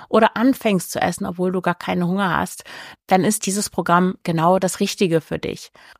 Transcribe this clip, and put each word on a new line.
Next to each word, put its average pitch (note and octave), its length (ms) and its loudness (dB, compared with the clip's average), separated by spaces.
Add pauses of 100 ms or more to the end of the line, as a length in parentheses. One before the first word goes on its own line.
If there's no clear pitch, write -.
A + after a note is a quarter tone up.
oder G#3+ 300 2
anfängst A3 520 0
zu - 80 -6
essen, F3+ 280 -2
obwohl F3+ 260 -2
du F#3 80 -2
gar F3+ 140 -2
keinen F3+ 320 -2
Hunger F#3 280 0
hast, - 300 -4 (440)
dann F#3+ 160 4
ist G#3+ 200 0
dieses G3+ 240 -2
Programm F3+ 540 2
genau E3+ 360 2
das F#3 220 -2
Richtige F3 400 0
für - 180 -8
dich. - 340 -8 (280)